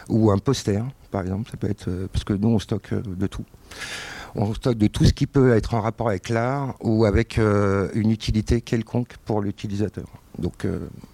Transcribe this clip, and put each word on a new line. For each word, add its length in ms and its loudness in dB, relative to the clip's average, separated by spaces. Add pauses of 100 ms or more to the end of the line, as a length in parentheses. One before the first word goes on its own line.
ou 240 4
un 60 4
poster, 480 0 (260)
par 120 -2
exemple. 280 -4
Ça 60 -12
peut 120 -4
être, 200 -4
euh, 240 -6
parce 100 -4
que 80 -4
nous, 160 2
on 120 4
stocke, 340 -4
euh, 120 -2
de 220 -4
tout. 160 -8 (880)
On 200 -2
stocke 240 -2
de 100 4
tout 160 2
ce 80 8
qui 160 -2
peut 300 4
être 160 0
en 80 0
rapport 260 -2
avec 220 -2
l'art 500 -2
ou 240 2
avec, 340 2
euh, 580 2
une 160 2
utilité 500 0
quelconque 640 -4
pour 160 0
l'utilisateur. 640 -4 (320)
Donc, 260 -6
euh, 240 -4 (260)